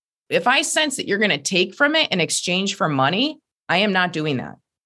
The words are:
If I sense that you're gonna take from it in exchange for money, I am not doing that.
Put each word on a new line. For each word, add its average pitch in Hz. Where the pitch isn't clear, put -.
If 165
I 269
sense 311
that -
you're 202
gonna 208
take 202
from 285
it 311
in 180
exchange 185
for 175
money, 165
I 160
am 190
not 185
doing 151
that. 73